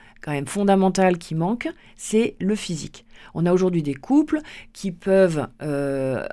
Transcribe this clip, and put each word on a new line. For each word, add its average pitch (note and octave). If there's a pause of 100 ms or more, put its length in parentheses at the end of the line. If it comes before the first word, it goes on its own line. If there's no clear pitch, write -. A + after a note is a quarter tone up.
(200)
quand -
même C#3+
fondamentale F#3+
qui E3+
manque, F#3+ (280)
c'est -
le F#3+
physique. - (300)
On D#3+
a F3
aujourd'hui F3+
des C#3+
couples D4+ (340)
qui G3
peuvent, F3 (120)
euh, C#3